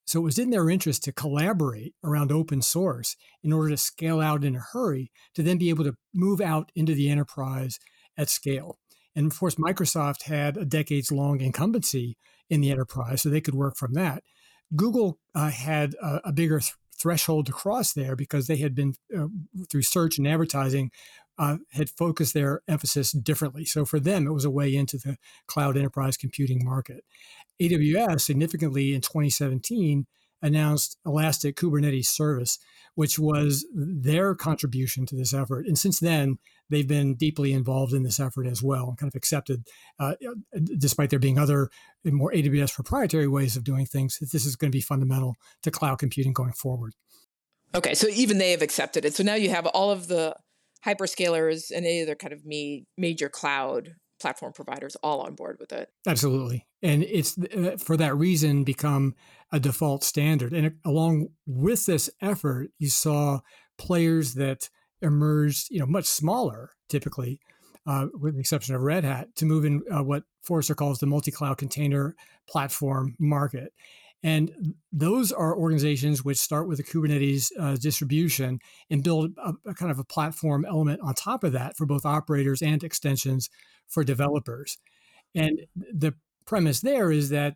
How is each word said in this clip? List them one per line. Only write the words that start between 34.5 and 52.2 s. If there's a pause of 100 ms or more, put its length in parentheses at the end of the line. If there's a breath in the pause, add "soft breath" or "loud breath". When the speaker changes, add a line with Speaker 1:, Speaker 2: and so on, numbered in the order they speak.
Speaker 1:
to
this
effort.
And
since
then, (320 soft breath)
they've
been
deeply
involved
in
this
effort
as
well,
and
kind
of
accepted, (320 loud breath)
uh, (600)
despite
there
being
other (340 loud breath)
more
A
W
S
proprietary
ways
of
doing
things,
that
this
is
gonna
be
fundamental (260 soft breath)
to
cloud
computing
going
forward. (800 soft breath)
Speaker 2:
Okay,
so
even
they
have
accepted
it.
So
now
you
have
all
of
the (480)
hyperscalers
and
any
other
kind